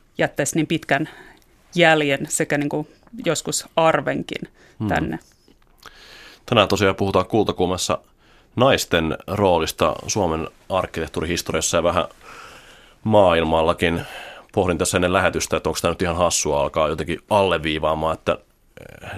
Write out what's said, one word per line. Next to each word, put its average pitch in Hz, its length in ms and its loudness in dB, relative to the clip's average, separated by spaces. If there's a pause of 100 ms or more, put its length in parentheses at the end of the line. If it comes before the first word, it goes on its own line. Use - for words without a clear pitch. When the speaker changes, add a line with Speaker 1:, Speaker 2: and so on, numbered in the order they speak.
(180)
Speaker 1:
jättäisi 151 380 -4
niin 156 100 0
pitkän 151 420 -2 (640)
jäljen 156 540 2
sekä 151 300 -2
niin 147 100 -2
kuin 151 200 -6 (360)
joskus 156 420 -4 (100)
arvenkin 147 720 0 (300)
Speaker 2:
Hmm. 107 100 -4
Speaker 1:
tänne. - 300 -2 (1300)
Speaker 2:
Tänään 104 220 4
tosiaan 95 280 2
puhutaan 95 300 0
Kultakuumessa 92 720 0 (580)
naisten 85 600 2 (100)
roolista 87 680 2 (120)
Suomen 80 420 -2 (200)
arkkitehtuurihistoriassa 85 1080 -4
ja 82 60 2
vähän 85 220 2 (1000)
maailmallakin. 85 960 4 (540)
Pohdin 90 240 0
tässä 92 200 -2
ennen 90 140 2
lähetystä, 85 440 0
että 73 120 -4
onko 78 140 -4
tämä 85 100 0
nyt 82 100 -6
ihan 85 140 -2
hassua 82 440 0
alkaa 76 280 0
jotenkin 80 320 -6 (100)
alleviivaamaan, 80 840 0
että, - 240 -4 (640)
eh, - 160 -16